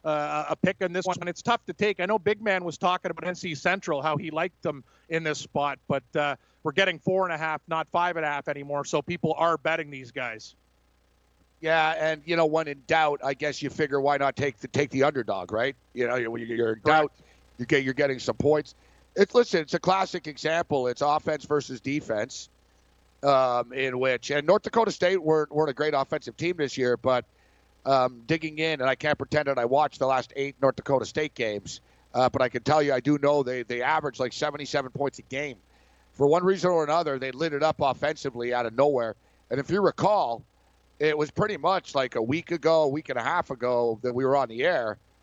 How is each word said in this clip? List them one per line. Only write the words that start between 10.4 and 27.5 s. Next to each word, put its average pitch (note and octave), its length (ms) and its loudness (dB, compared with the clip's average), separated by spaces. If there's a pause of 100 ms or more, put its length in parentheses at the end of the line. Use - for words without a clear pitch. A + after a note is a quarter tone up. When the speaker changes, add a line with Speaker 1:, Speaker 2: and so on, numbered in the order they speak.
Speaker 2:
Yeah, D#3+ 360 2
and, D#3 300 -2
you E3+ 80 0
know, E3 120 4
when D#3 200 0
in C#3+ 220 -10
doubt, D#3 340 2
I C#3 120 -2
guess D3 280 -4
you C3+ 80 -4
figure C#3+ 300 0
why C#3+ 160 4
not C#3 180 2
take C#3 240 -2
the, - 80 -12
take C#3 240 0
the C3 140 2
underdog, G#2 480 -2
right? B2 240 -2 (180)
You A#2+ 140 0
know, B2 80 0
you're, A#2 220 -4
you're A2+ 340 -2
in A2 120 -6
doubt, D3+ 300 4
Speaker 1:
Correct. - 80 -20 (360)
Speaker 2:
you B2 80 -6
get, C#3 180 2
you're C3 100 -2
getting C3+ 240 0
some A2+ 160 -2
points. D3+ 400 2 (400)
It's, G3+ 180 4
listen, A3+ 280 4
it's D3+ 140 -6
a E3+ 40 0
classic F#3 480 0
example. D3+ 640 -2
It's A#2+ 140 -2
offense D3+ 420 0
versus C#3 360 -2
defense, C3+ 680 -4 (760)
um, B2+ 500 2
in C3 280 -2
which, C3 320 0
and D3 120 0
North F#3 180 4
Dakota A3+ 280 0
State F3+ 320 0
weren't, D#3 300 2
weren't D3+ 180 2
a B2+ 40 -6
great D3+ 200 0
offensive C3+ 420 -4
team F3 200 -2
this C#3+ 200 -2
year, B2 200 2
but, B2+ 280 0 (600)